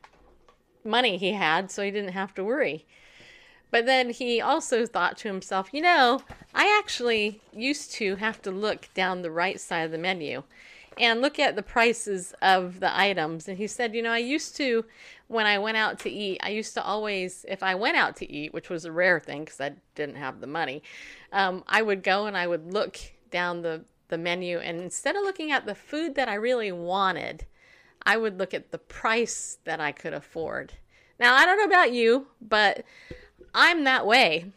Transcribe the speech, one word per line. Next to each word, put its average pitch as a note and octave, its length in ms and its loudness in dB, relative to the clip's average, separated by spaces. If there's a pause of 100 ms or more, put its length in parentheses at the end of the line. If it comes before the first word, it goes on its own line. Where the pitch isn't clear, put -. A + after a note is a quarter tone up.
(840)
money A3 340 2
he F#3+ 160 0
had, F#3 380 0
so G#3 120 -4
he G3 80 -2
didn't G3 220 -6
have F#3+ 220 -6
to F#3 80 -6
worry. G#3 420 -2 (840)
But A#3 160 2
then B3+ 240 4
he A#3+ 300 0
also B3+ 460 2
thought F3+ 320 0
to - 100 -10
himself, F#3+ 460 -4
"You D4 80 -4
know, C4+ 400 6 (320)
I G4+ 260 4
actually A3 600 -2 (120)
used C4+ 400 -4
to G3 220 -2
have G#3+ 280 -4
to G3 80 -6
look F#3+ 420 -4
down F#3 280 0
the E3 100 -6
right F3+ 280 -2
side E3 240 -4
of D#3+ 80 -4
the D#3+ 60 -4
menu D#3+ 460 -4 (540)
and A#3 240 2
look D4 160 0
at C4+ 180 2
the G3+ 80 -4
prices A3+ 800 0
of F#3 380 2
the F#3+ 180 0
items." E3 500 0
And F#3+ 100 -8
he G#3 100 -6
said, A3+ 260 -4
"You A#3 80 -4
know, A#3 100 -2
I A#3 80 0
used C4 380 -4
to, A#3 280 0 (420)
when A3+ 180 0
I G#3 120 4
went A3 200 -2
out A3 220 0
to - 100 -8
eat, G3 320 -6
I - 80 -4
used G#3+ 260 -6
to - 80 -4
always, G3+ 640 -4
if F#3+ 120 -8
I F#3+ 140 0
went C4+ 220 0
out - 200 2
to - 140 -12
eat, D3 220 -8
which - 160 -10
was F3 160 -6
a E3 60 -12
rare F3 280 4
thing D3 260 -10
'cause - 140 -16
I C#3+ 140 -6 (220)
didn't D3 200 -6
have C3 240 -8
the A#2+ 80 -14
money, D3+ 340 -4 (520)
um, F#3+ 340 0
I G#3+ 140 4
would G3+ 220 0
go G3+ 220 2
and G3 120 -4
I F3 100 0
would E3+ 260 -4
look - 240 -2 (340)
down F3 320 -2
the, E3 200 -6 (240)
the E3+ 100 -4
menu, F3 420 -4
and E3+ 200 -8
instead C4+ 380 -4
of G4+ 60 0
looking E4+ 280 -4
at C4+ 140 0
the G#3 100 -6
food D4 400 -6
that B3+ 140 0
I G3+ 60 -2
really A3 360 -2
wanted, F3 760 -2 (600)
I G3+ 100 4
would G#3+ 240 -2
look F#3+ 140 -4
at - 180 -8
the E3 60 -8
price - 880 -4
that D#3+ 160 -4
I C#3+ 100 -2
could D#3 220 -10
afford." D3+ 600 -8 (460)
Now, B3 160 8
I D4 100 8
don't F#4 120 6
know G#4+ 80 4
about F4 260 6
you, A#3+ 360 4 (120)
but G#3+ 460 2 (680)
I'm D4+ 320 6
that C4 200 2
way. G3 520 4